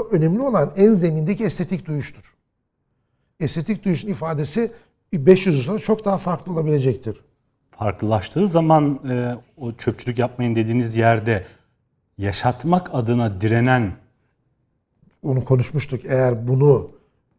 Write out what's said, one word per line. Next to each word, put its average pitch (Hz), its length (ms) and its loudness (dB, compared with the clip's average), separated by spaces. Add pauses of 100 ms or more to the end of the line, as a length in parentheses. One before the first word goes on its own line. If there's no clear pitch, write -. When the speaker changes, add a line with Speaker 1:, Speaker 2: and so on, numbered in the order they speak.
(120)
Speaker 1:
önemli 170 300 2
olan 226 340 0
en 208 180 6
zemindeki 165 500 0
estetik 180 420 -4
duyuştur. - 500 -8 (1040)
Estetik 165 460 -4
duyuşun 180 220 -2
ifadesi 165 640 -4 (420)
beş 185 320 4
yüz 175 100 2
yıl 131 80 0
sonra 185 160 -4
çok 214 260 -2
daha 196 120 0
farklı 180 360 -6
olabilecektir. 143 680 -2 (500)
Speaker 2:
Farklılaştığı 110 760 -2
zaman, 156 520 4 (100)
e, 123 260 -2 (220)
o 117 160 -6
çöpçülük 117 460 -6
yapmayın 120 360 -2
dediğiniz 113 400 0
yerde 113 500 2 (720)
yaşatmak 123 760 -2
adına 117 480 -2
direnen 117 500 2 (1300)
Speaker 1:
Onu 131 220 -2
konuşmuştuk. 131 600 -2
Eğer 127 420 0
bunu, 131 440 4 (480)